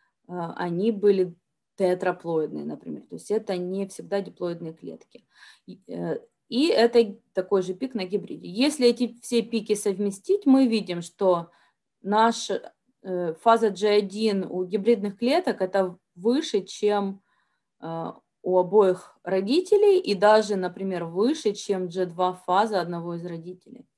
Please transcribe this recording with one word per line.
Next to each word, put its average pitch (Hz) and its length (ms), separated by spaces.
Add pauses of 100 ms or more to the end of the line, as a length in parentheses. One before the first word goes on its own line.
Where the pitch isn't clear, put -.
(280)
э, 180 40 (240)
они 175 360
были 196 420 (420)
тетраплоидные, 175 880
например. 151 440
То 170 80
есть - 140
это 208 260
не 185 300
всегда 190 340
диплоидные 170 540
клетки. - 500 (420)
И, 185 220
э, 170 300 (300)
и 269 200
это 233 480 (160)
такой 190 300
же 180 120
пик 262 200
на 202 100
гибриде. 180 440
Если 254 400
эти 240 340
все 233 200
пики 220 320
совместить, 202 720
мы 269 220
видим, 180 340
что 170 480 (520)
наша, 220 720 (280)
э, 180 400
фаза 226 280
G 196 180
один 202 640
у 185 140
гибридных 202 540
клеток — 262 440
это 185 340 (200)
выше, 226 460
чем, 202 600 (600)
э, 165 300 (300)
у 185 160
обоих 185 640
родителей, 359 760
и 202 140
даже, 208 420
например, 185 480
выше, 208 500
чем 185 340
G 180 180
два 180 280
фаза 190 460
одного 170 360
из 170 100
родителей. 175 600 (120)